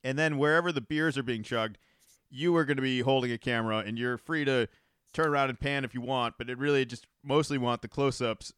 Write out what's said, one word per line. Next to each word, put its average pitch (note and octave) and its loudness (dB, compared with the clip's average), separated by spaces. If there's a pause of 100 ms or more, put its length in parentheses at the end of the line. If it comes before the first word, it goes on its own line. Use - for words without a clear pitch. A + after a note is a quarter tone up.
And C3+ -2
then D3+ 2
wherever D#3+ 4
the C#3+ -2
beers D3+ -2
are C3+ -4
being A#2 -4
chugged, A2 -2 (520)
you E3 0
are D#3 4
gonna C3+ 0
be B2+ 0
holding B2+ 2
a A#2 -2
camera, A2+ 0
and A2 -4
you're A#2+ -2
free D#3 -4
to B2+ 2 (460)
turn D#3+ 0
around C#3 2
and A#2+ -8
pan C#3 -2
if A2 -14
you B2 -6
want, A#2+ -2
but A#2+ -8
it B2 -6
really C#3 2
just A#2 -14 (160)
mostly C#3+ 2
want A#2+ 0
the A2+ -12
close-ups. B2 -2